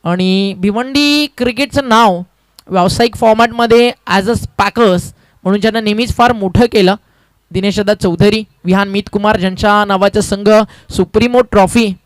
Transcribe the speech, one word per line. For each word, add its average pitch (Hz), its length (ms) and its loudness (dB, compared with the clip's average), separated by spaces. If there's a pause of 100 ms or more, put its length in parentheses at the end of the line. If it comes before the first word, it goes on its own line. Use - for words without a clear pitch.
आणि 190 540 -2
भिवंडी 269 680 -2 (120)
क्रिकेटचं 254 500 -2
नाव 220 320 2 (460)
व्यावसायिक 202 500 0
फॉर्मॅटमध्ये 233 760 2 (140)
as 190 220 -2
a 226 180 -4 (120)
Packers 202 540 0 (300)
म्हणून 196 180 -2
ज्यांना 220 200 -2
नेहमीच 214 340 -2
फार 240 180 2
मोठं 208 400 0
केलं, 190 220 2 (560)
दिनेशदादा 196 440 -2
चौधरी, 202 500 0 (200)
विहान 190 240 0
मितकुमार 202 520 -2
ज्यांच्या 208 440 0
नावाचा 202 360 0
संघ 202 300 -2 (420)
सुप्रीमो 233 480 0
ट्रॉफी 208 540 0 (120)